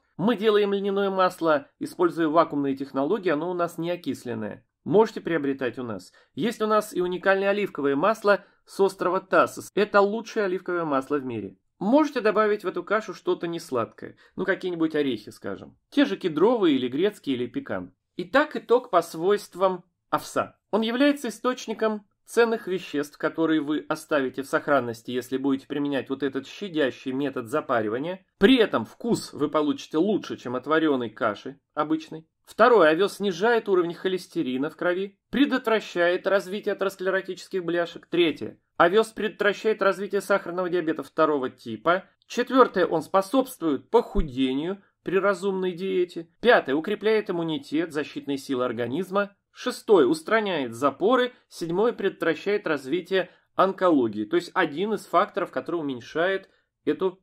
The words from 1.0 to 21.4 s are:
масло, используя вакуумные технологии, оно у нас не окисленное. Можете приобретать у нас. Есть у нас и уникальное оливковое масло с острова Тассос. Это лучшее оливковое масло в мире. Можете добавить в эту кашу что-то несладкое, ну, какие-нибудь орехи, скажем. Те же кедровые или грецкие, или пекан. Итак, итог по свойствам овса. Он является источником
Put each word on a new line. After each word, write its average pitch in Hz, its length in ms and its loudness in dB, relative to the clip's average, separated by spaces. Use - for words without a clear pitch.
масло, 180 580 0
используя 160 500 0
вакуумные 147 480 2
технологии, 147 540 -2
оно 156 200 -2
у - 20 -4
нас 170 240 -4
не 165 140 -4
окисленное. 117 760 -8
Можете 214 340 2
приобретать 143 580 -2
у 131 60 -8
нас. 107 300 -10
Есть 214 260 -4
у 214 60 -2
нас 214 280 0
и 180 60 -2
уникальное 190 480 0
оливковое 180 480 0
масло 202 480 2
с - 140 -8
острова 190 400 0
Тассос. 165 560 2
Это 208 240 2
лучшее 208 460 0
оливковое 180 400 -4
масло 143 320 0
в 131 80 -4
мире. 107 320 -8
Можете 269 420 2
добавить 208 420 2
в 175 40 -4
эту 170 140 -6
кашу 202 320 -4
что-то 175 340 -4
несладкое, 131 680 -6
ну, 190 80 -6
какие-нибудь 175 500 -2
орехи, 131 360 -2
скажем. 95 460 -14
Те 277 160 2
же 190 100 -4
кедровые 180 600 2
или 123 100 -2
грецкие, 147 480 -2
или 120 120 -4
пекан. 113 460 -8
Итак, 269 400 -2
итог 247 340 0
по 175 120 4
свойствам 180 800 -2
овса. - 480 -4
Он 208 100 0
является 262 460 2
источником 220 800 -4